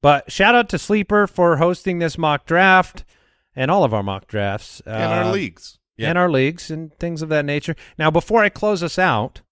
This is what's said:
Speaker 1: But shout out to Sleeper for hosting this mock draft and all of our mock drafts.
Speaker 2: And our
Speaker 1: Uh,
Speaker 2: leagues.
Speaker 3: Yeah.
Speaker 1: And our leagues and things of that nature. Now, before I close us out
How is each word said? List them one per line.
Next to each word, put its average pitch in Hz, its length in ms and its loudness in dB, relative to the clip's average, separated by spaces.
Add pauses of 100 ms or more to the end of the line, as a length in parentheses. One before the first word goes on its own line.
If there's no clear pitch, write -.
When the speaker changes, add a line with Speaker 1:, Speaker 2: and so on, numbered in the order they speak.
Speaker 1:
But 143 280 2
shout 208 240 2
out 240 160 2
to 170 80 -4
Sleeper 208 500 0
for 170 280 2
hosting 175 440 -2
this 165 180 -4
mock 151 280 -2
draft 185 600 2 (500)
and 139 160 -2
all 185 140 4
of 110 80 0
our 104 100 -2
mock 98 240 -8
drafts. 101 580 -6
Speaker 2:
And 110 280 -4
our 110 100 -2
Speaker 1:
Uh, 110 80 -2
Speaker 2:
leagues. 165 480 -8 (160)
Speaker 3:
Yeah. 113 140 -4
Speaker 1:
And 170 80 0
our 180 120 2
leagues 143 400 -2
and 160 300 -10
things 170 220 -6
of 160 80 -8
that 151 160 0
nature. 147 280 -6 (240)
Now, 156 140 2
before 208 320 2
I 202 60 2
close 208 340 -2
us 170 160 -4
out 135 400 0 (120)